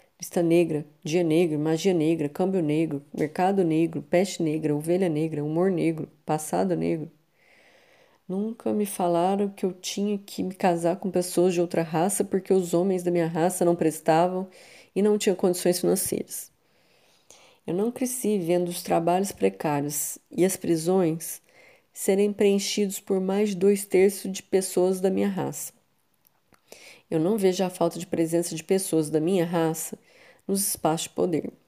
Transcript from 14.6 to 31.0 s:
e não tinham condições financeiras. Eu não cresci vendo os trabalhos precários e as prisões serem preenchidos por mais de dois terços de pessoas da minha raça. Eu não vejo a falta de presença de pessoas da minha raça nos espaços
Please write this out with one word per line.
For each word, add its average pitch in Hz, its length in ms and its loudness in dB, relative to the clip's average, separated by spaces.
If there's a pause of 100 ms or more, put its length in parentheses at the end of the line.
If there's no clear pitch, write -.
e 190 80 2
não 208 160 4
tinham 190 160 2
condições 180 440 2
financeiras. - 720 -2 (1160)
Eu 160 80 -4
não 208 180 0
cresci 240 460 -2
vendo 175 300 0
os 175 160 -8
trabalhos 175 480 0
precários 147 880 -2 (100)
e - 140 0
as 185 140 2
prisões 165 840 0 (520)
serem 202 400 0
preenchidos 202 640 0
por 190 220 -2
mais 202 280 0
de 196 60 -4
dois 196 300 2
terços 196 440 2
de 190 140 -8
pessoas 185 560 0
da 190 100 2
minha 196 200 0
raça. 143 420 -6 (1400)
Eu 160 120 2
não 196 160 2
vejo 190 260 2
a 180 60 0
falta 170 280 -2
de 175 80 -12
presença 170 480 -2
de 160 100 -8
pessoas 160 460 0
da 156 120 0
minha 175 240 2
raça 165 520 -2 (480)
nos 196 220 -2
espaços 160 360 -2